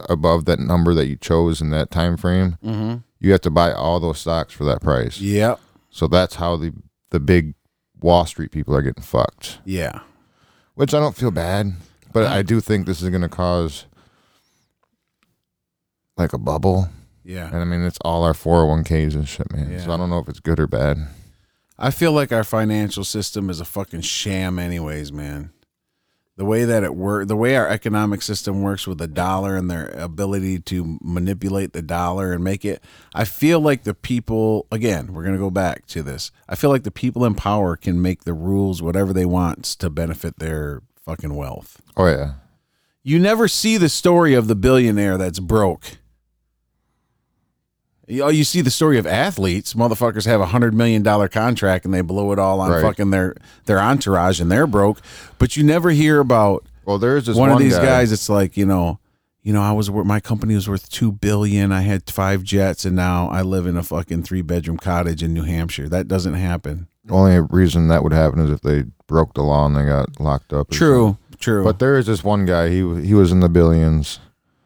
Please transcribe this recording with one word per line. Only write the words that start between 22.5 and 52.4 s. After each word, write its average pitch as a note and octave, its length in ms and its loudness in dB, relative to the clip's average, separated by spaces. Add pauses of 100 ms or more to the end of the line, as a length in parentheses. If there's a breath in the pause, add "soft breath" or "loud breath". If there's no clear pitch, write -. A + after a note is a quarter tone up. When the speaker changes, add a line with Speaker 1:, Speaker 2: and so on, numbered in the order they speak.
Speaker 2:
system G2+ 460 -6
is E2 100 -8
a E2+ 40 -10
fucking E2+ 380 -10
sham F#2+ 560 -4
anyways, D#2 540 -8
man. D2 380 -12 (840)
The F#2+ 80 -8
way A2 200 0
that A2+ 200 0
it C#2+ 100 -4
work, G2 340 -4
the G#2+ 80 -2
way A#2+ 200 2
our G#2+ 120 0
economic G#2 540 -2
system G2 400 -6
works G2 240 -4
with F#2 120 -8
the E2+ 100 -8
dollar F#2 480 -4
and F#2 140 -4
their E2 180 -8
ability F#2 720 -6
to E2 420 -6
manipulate F#2+ 720 -4
the E2+ 80 -10
dollar F2 500 -4
and F2 100 -4
make F#2+ 220 -4
it, G2+ 180 -6 (320 soft breath)
I A2 100 -2
feel D#3+ 360 0
like D3 240 0
the G#2 100 -4
people, A2 760 -2
again, G2+ 400 -4
we're D#2+ 120 -10
gonna F#2+ 140 -2
go F#2+ 120 -2
back F#2 380 -4
to E2 140 -8
this. C#2 280 -12 (180)
I F#2 60 -10
feel C#3+ 160 0
like C3 140 0
the G2+ 60 -8
people B2 360 -2
in G#2+ 80 0
power G2+ 420 -2
can F2 240 -2
make F2+ 240 -2
the E2+ 100 -6
rules F#2+ 480 -2
whatever F#2+ 300 -2
they F#2 140 0
want F2 380 -2
to - 260 -6
benefit D#2+ 480 -6
their D2+ 440 -8 (220)
fucking D#2+ 300 -10
wealth. - 460 -12 (160)
Speaker 1:
Oh, F#2 100 4
yeah. C#2+ 280 0 (680)
Speaker 2:
You D3 160 2
never G#3+ 300 4
see A3 280 0
the F3 140 4
story F3 440 4
of A2+ 140 4
the A2+ 80 2
billionaire G#2 640 2
that's F#2 220 -4
broke. F#2+ 580 0 (2000)
You, C3 180 -4
oh, C#3+ 40 2
you D#3 140 4
see F3 180 0
the B2+ 120 2
story D3+ 260 4
of G2 80 0
athletes. G2 680 -2
Motherfuckers A2+ 520 0
have A2+ 140 4
a F#2+ 60 2
hundred A#2 280 2
million A2+ 280 4
dollar G#2 260 4
contract G#2+ 560 0
and F#2+ 100 -2
they F#2 60 0
blow G2 320 -2
it G2 80 -2